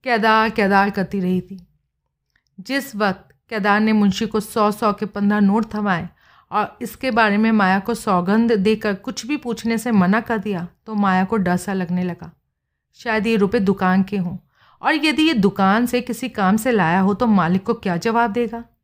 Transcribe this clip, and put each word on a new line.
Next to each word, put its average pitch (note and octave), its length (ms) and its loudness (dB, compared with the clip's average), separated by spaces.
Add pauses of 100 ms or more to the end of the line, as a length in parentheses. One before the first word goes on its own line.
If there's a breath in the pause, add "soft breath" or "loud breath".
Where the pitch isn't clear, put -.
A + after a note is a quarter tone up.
केदार, A3 460 2
केदार G3+ 400 2
करती G3 300 -4
रही F3+ 220 0
थी। F3+ 260 -18 (920)
जिस C4 360 -6
वक्त G3 300 -2 (240)
केदार G#3 300 2
ने A3 140 4
मुंशी G#3 320 2
को A3 140 -2
सौ G#3 320 0
सौ G#3 220 0
के G#3+ 120 -6
पन्द्रह G#3 340 0
नोट G#3+ 340 2
थमाए F#3+ 360 -4 (420 soft breath)
और G3+ 300 -4
इसके B3 300 -6
बारे G#3+ 260 2
में A3 140 2
माया G3 280 2
को A#3 140 -4
सौगंध G#3+ 580 0
देकर G#3+ 420 0
कुछ G3 320 -10
भी C#4+ 120 -4
पूछने A#3 400 -4
से A#3 140 -4
मना G3+ 300 2
कर A#3 160 -4
दिया, F#3 300 -6 (180)
तो A3 100 -10
माया F#3+ 280 2
को G#3 140 -2
डर F3+ 200 0
सा G3 160 -6
लगने F3+ 300 -2
लगा। E3+ 280 -10 (600)
शायद A3 340 -4
ये A3+ 80 2
रुपए G3+ 240 2
दुकान F#3+ 440 2
के G3+ 140 -4
हों, F3+ 200 -6 (440 soft breath)
और C#4+ 120 0
यदि D#4 300 2
ये D#4+ 100 2
दुकान G3+ 520 2
से G3 160 -2
किसी A#3 280 -8
काम G3 280 2
से B3+ 140 0
लाया F3+ 280 2
हो G3 140 2
तो A#3 140 0
मालिक F#3 360 2
को A#3 100 -2
क्या F#3+ 240 -4
जवाब A#3 340 0
देगा? A#3 320 -4 (200)